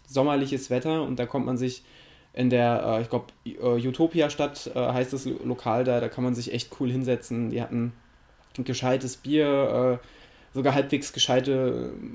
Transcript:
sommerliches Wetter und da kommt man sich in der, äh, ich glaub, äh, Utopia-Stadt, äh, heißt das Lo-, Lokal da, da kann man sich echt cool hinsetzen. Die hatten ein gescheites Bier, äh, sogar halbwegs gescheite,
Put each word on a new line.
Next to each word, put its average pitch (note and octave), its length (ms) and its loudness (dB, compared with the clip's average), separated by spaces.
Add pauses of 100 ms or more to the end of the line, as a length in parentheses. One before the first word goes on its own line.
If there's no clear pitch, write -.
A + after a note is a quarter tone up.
(100)
sommerliches C#3 600 0
Wetter D#3+ 320 0
und C3 160 -2
da B2 80 -2
kommt B2+ 180 -2
man B2 140 -2
sich B2+ 260 -4 (480)
in B2+ 160 2
der, A#2+ 380 4
äh, A2+ 160 2
ich A#2 80 -6
glaub, A#2+ 220 -4 (120)
äh, A#2+ 420 0
Utopia-Stadt, D3 880 0
äh, B2 40 -2
heißt B2+ 340 0
das C3+ 140 -6
Lo-, - 180 -6
Lokal B2 400 0
da, B2 160 2
da A#2 80 -2
kann B2 160 -4
man B2 100 0
sich A#2 200 -4
echt - 260 -6
cool B2+ 100 0
hinsetzen. A#2+ 600 -2
Die A#2+ 100 -2
hatten A#2+ 320 -2 (640)
ein B2+ 80 -6
gescheites B2+ 540 -2
Bier, C3 840 2
äh, - 40 -20 (520)
sogar C3+ 160 2
halbwegs C#3 380 0
gescheite, B2+ 800 0 (220)